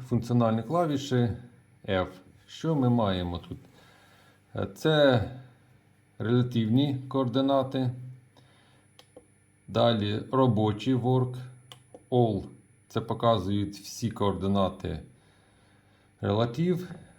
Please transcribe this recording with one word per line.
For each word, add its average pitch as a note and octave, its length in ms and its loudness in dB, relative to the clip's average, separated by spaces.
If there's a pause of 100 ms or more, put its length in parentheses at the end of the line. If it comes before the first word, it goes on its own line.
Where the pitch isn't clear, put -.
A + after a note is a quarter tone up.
функціональні A#2 540 2
клавіші C#3 680 0 (600)
F. F#2 180 0 (400)
Що - 280 -4
ми C3 140 2
маємо F#2 500 0
тут? - 200 -14 (1000)
Е, G2+ 180 -4
це C#3+ 500 4 (920)
релятивні B2 800 0 (100)
координати. C3+ 840 0 (1800)
Далі G#2 540 2 (100)
робочі A2+ 600 2
work, B2+ 420 0 (760)
all. A2+ 340 2 (440)
Це - 120 -4
показують G2+ 760 0
всі - 340 -8
координати F#2+ 920 -2 (1160)
релатив, A#2+ 680 0 (280)